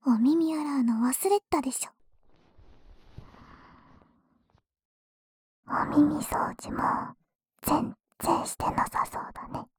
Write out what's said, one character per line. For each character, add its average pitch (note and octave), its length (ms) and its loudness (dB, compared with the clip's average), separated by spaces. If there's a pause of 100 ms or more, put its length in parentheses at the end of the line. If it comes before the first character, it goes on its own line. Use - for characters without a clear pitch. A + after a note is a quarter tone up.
お A#3+ 100 6
耳 D#4+ 380 4
洗 D4 220 -2
う B3+ 80 2
の A3+ 220 2
忘 C4 220 0
れ G4+ 120 4
て - 100 -20
た D#4 100 2
で B3+ 120 -4
し - 140 -6
ょ。 - 40 -20 (3750)
お - 180 -2 (120)
耳 - 260 4
掃 - 340 -2
除 - 140 -14
も - 460 -2 (460)
全 - 320 0 (260)
然 - 260 0
し - 100 -10
て - 140 -2
な - 160 0
さ - 180 -2
そ - 160 -8
う - 140 -12
だ - 140 -14
ね。 - 200 -10 (100)